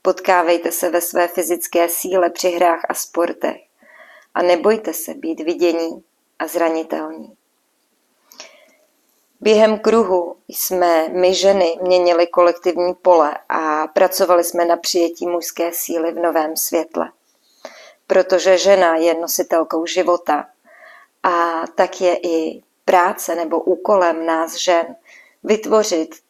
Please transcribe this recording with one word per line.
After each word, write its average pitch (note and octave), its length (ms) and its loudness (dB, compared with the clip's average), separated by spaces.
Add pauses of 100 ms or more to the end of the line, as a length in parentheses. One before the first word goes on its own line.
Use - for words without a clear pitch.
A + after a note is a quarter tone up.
Potkávejte F3 680 0
se - 180 -4
ve E3+ 120 0
své F3 260 -2
fyzické E3+ 640 -2
síle F3+ 400 -2
při F3+ 200 -4
hrách E3+ 400 0
a - 40 -4
sportech. - 680 -6 (720)
A E3+ 60 -2
nebojte F3+ 520 0
se - 200 -10
být D#3+ 260 -8
vidění E3 640 -2 (360)
a D#3+ 80 -6
zranitelní. D#3+ 920 -4 (2000)
Během G#3+ 380 4
kruhu F#3+ 560 0 (120)
jsme F3 600 0
my F#3 240 2
ženy F3+ 480 2
měnily F3 460 4
kolektivní F3 640 0
pole D#3+ 440 4 (120)
a D#3 380 -2
pracovali F3+ 560 2
jsme E3+ 220 -2
na E3+ 120 2
přijetí E3+ 500 -2
mužské E3+ 460 -4
síly E3 380 -4
v E3 80 -10
novém D#3+ 360 -2
světle. D#3+ 540 -4 (1000)
Protože F#3 500 4
žena F3 380 4
je E3 180 2
nositelkou E3 720 -2
života E3+ 600 -2 (800)
a E3+ 400 0 (120)
tak F#3 260 0
je F3 220 2
i D#3+ 380 -4 (240)
práce F3+ 500 2
nebo E3 240 -4
úkolem F3 680 0
nás E3 300 -2
žen E3+ 400 -2 (480)
vytvořit G#3 720 0 (140)